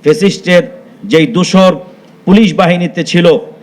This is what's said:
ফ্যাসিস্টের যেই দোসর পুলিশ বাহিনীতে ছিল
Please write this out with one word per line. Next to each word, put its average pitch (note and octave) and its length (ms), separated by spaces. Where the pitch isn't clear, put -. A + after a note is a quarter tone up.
ফ্যাসিস্টের F3 760
যেই D3 240
দোসর F3+ 480
পুলিশ G3 280
বাহিনীতে F3 500
ছিল E3+ 340